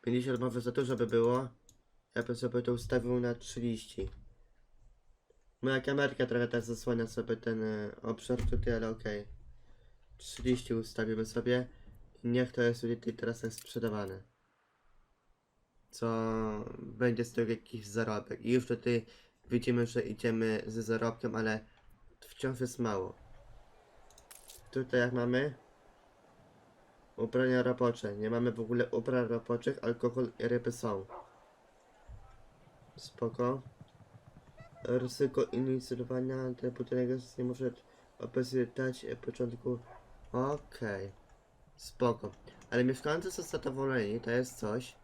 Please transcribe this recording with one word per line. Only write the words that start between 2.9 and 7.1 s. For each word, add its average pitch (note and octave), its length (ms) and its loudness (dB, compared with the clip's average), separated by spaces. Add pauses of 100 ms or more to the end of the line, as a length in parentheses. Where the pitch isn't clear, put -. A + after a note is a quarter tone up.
na A#2+ 140 0
trzydzieści. A2+ 720 -4 (1500)
Moja C3 180 2
kamerka C#3 460 2
trochę A#2+ 220 2
tak A#2 140 0
zasłania A#2 440 0
sobie A2+ 300 -2